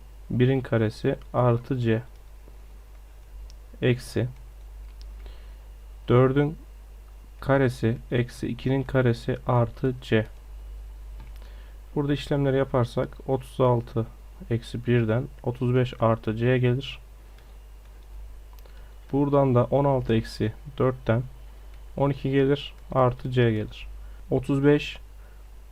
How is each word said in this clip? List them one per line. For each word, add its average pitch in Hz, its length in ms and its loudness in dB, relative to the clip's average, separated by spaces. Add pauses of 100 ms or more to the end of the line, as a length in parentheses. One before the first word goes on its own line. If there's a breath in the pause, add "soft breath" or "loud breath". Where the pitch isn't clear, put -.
(300)
birin 123 320 4
karesi 117 540 0 (180)
artı 123 460 2
C 113 220 2 (1800)
eksi 123 460 0 (1800 soft breath)
dördün 131 480 6 (840)
karesi 127 580 2 (140)
eksi 123 360 -2
ikinin 131 360 -2
karesi 123 540 2 (100)
artı 123 540 2
C. 110 240 2 (1700 soft breath)
Burada 147 180 0
işlemleri 139 440 2
yaparsak 131 720 0
otuz 131 300 -4
altı 120 460 2 (440)
eksi 120 380 -2
birden 120 360 4 (200)
otuz 123 320 0
beş 123 240 2
artı 113 380 2
C 123 200 4
gelir. 123 420 0 (2000 soft breath)
Buradan 139 440 4
da 123 80 6
on 135 220 2
altı 127 300 2
eksi 113 380 0 (240)
dörtten 127 460 2 (720)
on 139 120 2
iki 139 220 -2
gelir, 139 420 4 (180)
artı 127 400 2
C 123 200 6
gelir. 110 360 -4 (440 soft breath)
Otuz 135 340 2
beş 147 320 4 (760 soft breath)